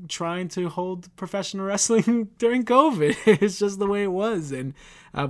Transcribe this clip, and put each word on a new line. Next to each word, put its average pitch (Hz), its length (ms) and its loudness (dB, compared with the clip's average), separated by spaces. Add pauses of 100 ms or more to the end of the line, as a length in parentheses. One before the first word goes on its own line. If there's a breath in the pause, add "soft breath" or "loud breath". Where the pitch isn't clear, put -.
trying 175 420 -6
to 180 200 -4
hold 180 480 -8
professional 196 500 -6
wrestling 226 680 2
<laughs> - 40 -20
during 240 260 0
covid. 240 560 4
<laughs> 202 220 6
It's 202 160 0
just 202 220 -2
the 202 80 0
way 202 160 0
it 190 80 -2
was, 185 400 -2
and, 131 220 -8 (380 loud breath)
uh, 139 180 -4